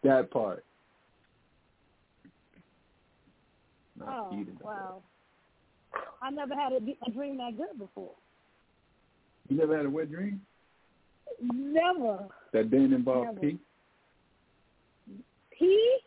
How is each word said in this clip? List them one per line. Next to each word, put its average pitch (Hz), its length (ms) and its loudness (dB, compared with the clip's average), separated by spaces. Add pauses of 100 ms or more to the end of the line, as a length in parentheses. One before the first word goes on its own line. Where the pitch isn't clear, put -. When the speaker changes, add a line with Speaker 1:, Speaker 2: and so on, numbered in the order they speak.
Speaker 1:
That 131 260 6
part. 107 340 -4 (3250)
Not - 100 -14
Speaker 2:
Oh, 233 240 -6
Speaker 1:
eating 196 300 -8
Speaker 2:
wow. 190 400 -12 (1200)
I 262 80 -6
never 285 240 -6
had 269 180 -2
a, 262 40 0 (300)
a 240 40 -4
dream 277 280 -8
that 240 180 -8
good 339 220 -10
before. 196 340 -14 (1400)
Speaker 1:
You 135 80 0
never 156 200 4
had 147 100 0
a 139 40 -2
wet 151 220 -4
dream? 196 280 -6 (1000)
Speaker 2:
Never. 262 840 0 (240)
Speaker 1:
That 110 180 2
didn't 135 220 8
involve 127 340 2
Speaker 2:
Never. 107 140 -8
Speaker 1:
pee? 156 180 -2 (2000)
Speaker 2:
Pee? 440 480 6